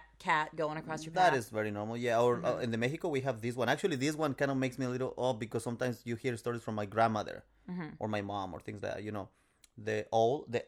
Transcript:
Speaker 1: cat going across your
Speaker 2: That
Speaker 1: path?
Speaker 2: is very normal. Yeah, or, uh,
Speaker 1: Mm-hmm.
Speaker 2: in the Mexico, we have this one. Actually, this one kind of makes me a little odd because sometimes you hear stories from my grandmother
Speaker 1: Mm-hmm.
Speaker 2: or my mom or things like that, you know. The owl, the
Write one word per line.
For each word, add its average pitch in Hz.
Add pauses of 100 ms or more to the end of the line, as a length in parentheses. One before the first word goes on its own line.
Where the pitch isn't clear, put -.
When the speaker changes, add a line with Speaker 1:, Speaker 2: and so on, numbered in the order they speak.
(200)
Speaker 1:
cat 156
going 156
across 160
your 160
Speaker 2:
That 180
Speaker 1:
path? 139
Speaker 2:
is 110
very 107
normal. 107
Yeah, 120
or, 120
uh, 117
Speaker 1:
Mm-hmm. -
Speaker 2:
in 117
the 113
Mexico, 139
we 135
have 123
this 120
one. 120
Actually, 156
this 147
one 147
kind 139
of 135
makes 131
me 135
a 123
little 127
odd 123
because 113
sometimes 120
you 117
hear 123
stories 120
from 110
my 104
grandmother 107 (260)
Speaker 1:
Mm-hmm. 175 (100)
Speaker 2:
or 110
my 107
mom 101
or -
things 104
like 104
that, 101
you 104
know. 101 (480)
The 107
owl, 113
the 117